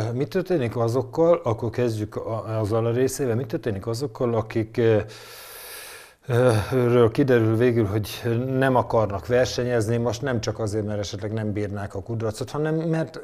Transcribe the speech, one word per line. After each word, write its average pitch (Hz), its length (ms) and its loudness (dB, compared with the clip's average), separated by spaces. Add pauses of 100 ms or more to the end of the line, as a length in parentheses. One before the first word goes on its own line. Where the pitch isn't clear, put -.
(140)
mi 131 120 -2
történik 165 520 -2
azokkal, 131 680 2
akkor 113 260 -2
kezdjük 110 460 -2
a, 110 440 -4
azzal 113 260 0
a 117 60 2
részével, 127 440 0
mi 113 100 -2
történik 107 420 -4
azokkal, 120 480 -2
akik, 113 420 -2
ö, 113 200 6 (1300)
ö, 123 240 6 (200)
ről 120 400 6
kiderül 120 460 4
végül, 117 280 4
hogy 104 360 -4 (360)
nem 131 180 4
akarnak 110 520 2
versenyezni, 120 680 2
most 117 240 -2
nem 127 200 -2
csak 110 180 -4
azért, 107 260 -2
mert 104 140 -4
esetleg 101 340 -6
nem 107 200 -4
bírnák 101 420 -6
a 98 80 -6
kudarcot, 113 480 -6
hanem 156 240 -2
mert 160 480 -2